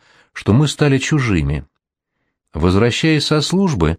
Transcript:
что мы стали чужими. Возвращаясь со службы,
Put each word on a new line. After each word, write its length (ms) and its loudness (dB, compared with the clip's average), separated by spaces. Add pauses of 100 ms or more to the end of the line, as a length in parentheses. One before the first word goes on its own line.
(320)
что 200 -2
мы 140 4
стали 320 0
чужими. 680 -2 (880)
Возвращаясь 760 0
со 140 -2
службы, 580 -2